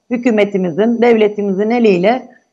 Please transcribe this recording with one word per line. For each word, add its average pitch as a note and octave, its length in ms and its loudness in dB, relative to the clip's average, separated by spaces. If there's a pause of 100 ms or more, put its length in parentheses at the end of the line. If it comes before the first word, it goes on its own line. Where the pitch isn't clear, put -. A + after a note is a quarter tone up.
hükümetimizin, G#3 920 0
devletimizin G#3 680 0
eliyle, A3+ 580 0 (260)